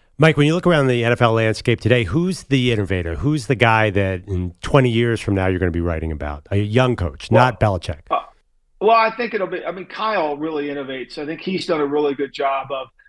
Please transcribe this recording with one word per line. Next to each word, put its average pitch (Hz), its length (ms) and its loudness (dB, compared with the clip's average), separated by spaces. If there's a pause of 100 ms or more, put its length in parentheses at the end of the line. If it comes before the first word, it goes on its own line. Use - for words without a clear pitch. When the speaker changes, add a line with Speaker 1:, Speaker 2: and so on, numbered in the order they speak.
(220)
Speaker 1:
Mike, 156 140 2
when 147 100 2
you 151 80 2
look 180 140 0
around 151 200 4
the 120 180 2
N 120 80 2
F 120 80 -2
L 117 100 4
landscape 113 480 0
today, 117 240 2
who's 165 400 -2
the 123 300 2
innovator? 90 420 -2
Who's 143 320 -2
the 131 80 0
guy 110 360 4
that 95 360 0
in 90 340 -4
twenty 131 280 4
years 117 320 0
from 104 120 0
now 95 140 2
you're 92 120 0
gonna 87 120 0
be 85 80 -2
writing 82 320 -2
about? 73 400 -8
A 98 60 0
young 110 400 2
coach, - 340 -4
Speaker 2:
Well, 117 100 6
Speaker 1:
not 127 200 2
Belichick. 95 400 -2 (100)
Speaker 2:
uh, - 120 -2 (580)
well, 226 160 6
I 220 180 2
think 233 180 -6
it'll 196 140 -2
be, 170 160 -8
I 160 80 -6
mean, 180 140 -10
Kyle 190 500 -4
really 147 320 -4
innovates. 135 500 -10
I 151 80 -8
think 160 140 -8
he's 185 260 -6
done 165 140 -2
a 143 60 0
really 143 300 0
good 135 180 -6
job 135 360 -4
of, 131 180 -8 (220)